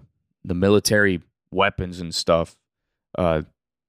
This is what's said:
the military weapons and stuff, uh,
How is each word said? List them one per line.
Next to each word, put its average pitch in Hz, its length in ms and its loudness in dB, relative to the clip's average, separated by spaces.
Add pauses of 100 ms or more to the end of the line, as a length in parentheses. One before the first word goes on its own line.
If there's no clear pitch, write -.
(460)
the 95 80 -4
military 98 680 2 (300)
weapons 92 480 -2
and 82 160 -10
stuff, 82 400 0 (640)
uh, 82 240 0 (480)